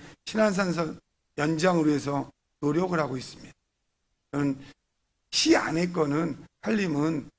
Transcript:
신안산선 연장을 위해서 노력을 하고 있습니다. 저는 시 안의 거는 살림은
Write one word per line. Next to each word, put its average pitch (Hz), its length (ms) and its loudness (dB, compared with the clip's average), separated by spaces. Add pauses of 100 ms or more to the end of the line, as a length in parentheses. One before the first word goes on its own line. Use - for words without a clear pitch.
(260)
신안산선 180 760 0 (380)
연장을 160 500 2
위해서 139 420 0 (300)
노력을 165 400 0
하고 135 160 -2
있습니다. - 380 -12 (800)
저는 143 260 0 (720)
시 320 240 4
안의 170 380 0
거는 151 440 0 (240)
살림은 165 760 -2